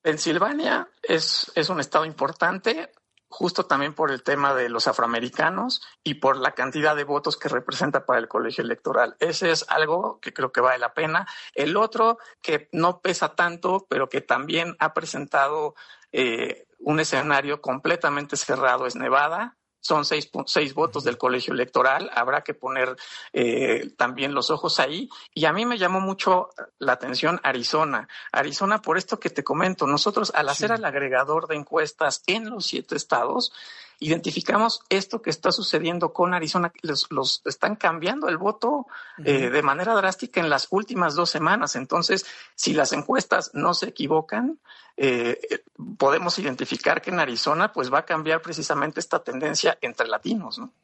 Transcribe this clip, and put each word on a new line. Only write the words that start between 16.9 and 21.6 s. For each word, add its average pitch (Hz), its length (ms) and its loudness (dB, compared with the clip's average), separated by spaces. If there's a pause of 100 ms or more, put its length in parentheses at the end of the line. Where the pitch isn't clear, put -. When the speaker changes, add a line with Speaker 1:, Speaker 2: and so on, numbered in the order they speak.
Speaker 1:
escenario 143 600 0
completamente 143 760 -2
cerrado, 131 500 2
es 120 80 -4
Nevada. 143 640 0 (220)
Son 151 260 0
seis 151 280 -2
pu-, - 160 -6
seis 143 260 0
votos 151 300 -2
del 123 120 0
colegio 127 380 0
electoral. 131 580 2